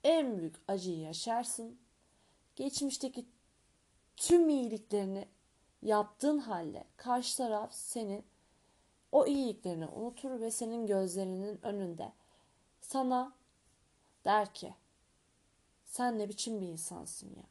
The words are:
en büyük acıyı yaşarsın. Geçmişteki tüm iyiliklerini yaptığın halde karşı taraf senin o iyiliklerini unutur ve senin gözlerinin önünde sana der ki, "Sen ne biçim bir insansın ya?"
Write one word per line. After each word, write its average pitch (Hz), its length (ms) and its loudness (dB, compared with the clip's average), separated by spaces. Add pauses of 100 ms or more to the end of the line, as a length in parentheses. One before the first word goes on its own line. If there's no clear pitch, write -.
en 277 340 4
büyük 160 180 -4 (120)
acıyı 185 300 -2
yaşarsın. 226 800 -6 (760)
Geçmişteki 262 720 -4 (880)
tüm 339 320 8
iyiliklerini 208 800 0 (540)
yaptığın 214 560 4
halde 190 460 -6 (120)
karşı 247 400 0
taraf 226 360 -2
senin 208 520 -6 (880)
o - 140 8
iyiliklerini 214 600 0
unutur 247 540 -8
ve 226 100 -4
senin 226 360 -4
gözlerinin 190 760 -2
önünde 190 480 -6 (680)
sana 262 520 0 (920)
der 202 300 4
ki, 180 200 -12 (1080)
"Sen 240 340 -2
ne 208 100 -2
biçim 208 320 -4
bir 180 80 -4
insansın 170 680 -10
ya?" - 140 -20